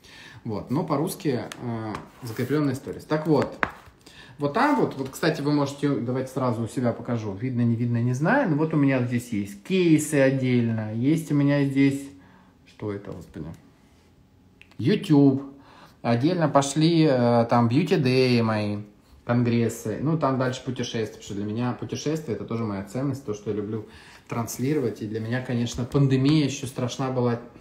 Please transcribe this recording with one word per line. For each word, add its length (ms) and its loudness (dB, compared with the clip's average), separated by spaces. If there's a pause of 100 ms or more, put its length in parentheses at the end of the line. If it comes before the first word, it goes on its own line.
(440)
Вот, 260 -8
но 140 -2
по-русски, 580 -2 (200)
э, 320 -6 (280)
закрепленные 520 -2
сторис. 300 -10
Так 220 -2
вот, 280 2 (840)
вот 140 -2
там 280 2
вот, 160 0
вот, 140 -6
кстати, 320 -2
вы 100 0
можете, 360 0
давайте 440 -2
сразу 300 -2
у 60 -4
себя 240 -2
покажу, 400 -6
видно, 280 -4
не 160 2
видно, 260 0
не 120 0
знаю, 360 2
но 60 2
вот 180 0
у 20 0
меня 260 4
здесь 260 -2
есть 340 -6
кейсы 540 2
отдельно, 800 2
есть 360 0
у 40 2
меня 300 4
здесь, 440 2 (580)
что 260 -8
это, 200 -10
господи, 340 -14 (1300)
YouTube, 680 4 (600)
отдельно 460 2
пошли, 640 4
э, 380 4
там, 200 4
Beauty 340 2
Day 400 4
мои, 360 -2 (460)
конгрессы, 760 0
ну, 160 0
там 200 0
дальше 260 -2
путешествия, 420 -4
потому 160 -16
что 120 -12
для 100 -6
меня 280 -4
путешествия — 600 -6
это 100 -8
тоже 200 -4
моя 200 -4
ценность, 400 -6
то, 80 -6
что 180 -8
я 60 -4
люблю 300 -6 (420)
транслировать, 720 -2
и 60 -6
для 140 -6
меня, 200 -4
конечно, 440 -4
пандемия 600 4
еще 220 -4
страшна 440 -6
была 300 0 (200)